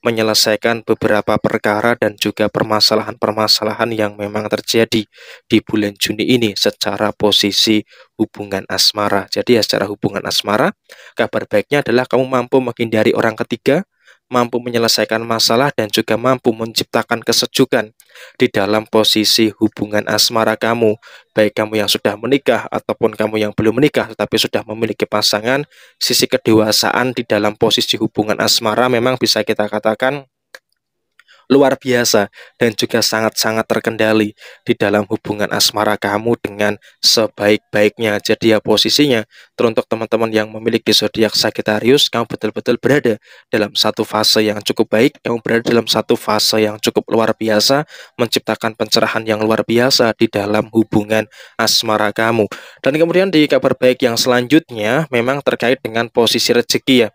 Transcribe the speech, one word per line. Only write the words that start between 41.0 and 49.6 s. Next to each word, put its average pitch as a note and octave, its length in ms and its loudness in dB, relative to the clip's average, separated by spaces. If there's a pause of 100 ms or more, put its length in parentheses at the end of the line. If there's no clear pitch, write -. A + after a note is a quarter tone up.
Sagittarius, A2+ 720 2
kamu A#2 240 -4
betul-betul - 480 -4
berada B2 400 2 (320)
dalam G2+ 240 -2
satu G#2+ 320 -2
fase G#2+ 400 2
yang G#2 160 -4
cukup - 320 -2
baik, A#2+ 240 2
kamu A#2 240 -6
berada A#2 240 0
dalam A2+ 240 0
satu A2+ 240 0
fase A2 480 0
yang G#2+ 160 -4
cukup - 320 -2
luar A2+ 240 0
biasa, A2 480 0 (320)
menciptakan A2 640 -4
pencerahan A2 480 -2
yang G#2+ 160 0
luar A2 240 0